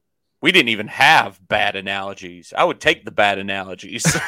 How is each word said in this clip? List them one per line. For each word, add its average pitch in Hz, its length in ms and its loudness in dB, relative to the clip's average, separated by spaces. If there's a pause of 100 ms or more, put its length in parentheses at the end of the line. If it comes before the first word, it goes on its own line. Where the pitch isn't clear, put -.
(420)
we 160 100 2
didn't 151 180 4
even 107 180 -4
have 131 600 2
bad 101 280 0
analogies. 98 800 -10
I - 80 2
would 170 160 -2
take - 260 0
the 110 60 -10
bad 101 280 2
analogies. 98 680 -8 (220)